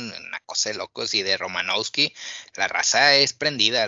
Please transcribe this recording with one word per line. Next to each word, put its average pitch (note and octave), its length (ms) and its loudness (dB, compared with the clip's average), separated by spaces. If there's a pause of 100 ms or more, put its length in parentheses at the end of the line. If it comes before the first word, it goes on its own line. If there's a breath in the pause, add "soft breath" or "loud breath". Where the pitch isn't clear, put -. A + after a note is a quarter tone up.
una F2+ 380 -12
cosa - 240 -2
de G#2 80 -4
locos, A2 360 -6
y G#2 80 2
de F#2+ 160 0
Romanowski. F#2 760 -2 (420 loud breath)
La F#2+ 140 0
raza C3 480 4
es C#3 160 4
prendida, A#2+ 540 0